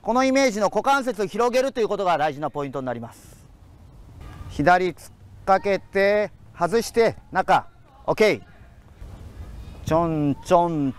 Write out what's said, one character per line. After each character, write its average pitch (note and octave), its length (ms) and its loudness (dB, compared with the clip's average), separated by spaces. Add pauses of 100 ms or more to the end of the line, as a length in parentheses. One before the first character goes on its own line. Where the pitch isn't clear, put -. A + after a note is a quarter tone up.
こ A3 120 -4
の C4 120 2
イ C4 80 2
メ C4+ 140 4
ー A#3 40 2
ジ G3+ 80 -6
の G3+ 60 2
股 G3+ 180 0
関 C4+ 220 2
節 A3 160 -4
を G3 40 0
広 A3+ 280 -2
げ B3+ 100 2
る C4+ 80 -2
と - 80 -8
い G#3+ 60 2
う - 20 -4
こ G#3 80 -2
と G3+ 80 -4
が E3+ 140 2
大 D3 160 0
事 C#3+ 80 -10
な D3+ 100 -4
ポ C#3+ 140 -6
イ - 20 -8
ン B2+ 60 -12
ト C#3 80 -4
に C3 40 -8
な B2 80 -4
り A#2 60 -8
ま A#2 140 -14
す。 - 340 -20 (1000)
左 F3+ 400 4
突 - 220 -14
っ - 20 -20 (320)
か F#3+ 160 4
け G3 180 0
て、 G3+ 500 0 (300)
外 F3 220 2
し - 100 -8
て、 A3+ 240 2 (160)
中。 F3 340 2 (400)
オ - 60 -2
ッ - 40 2
ケ G#3+ 180 4
ー。 G2+ 80 -4 (1400)
ち D#3 80 -2
ょ E3+ 140 2
ん D3 360 0
ち - 80 0
ょ F3 160 6
ん D3 320 -2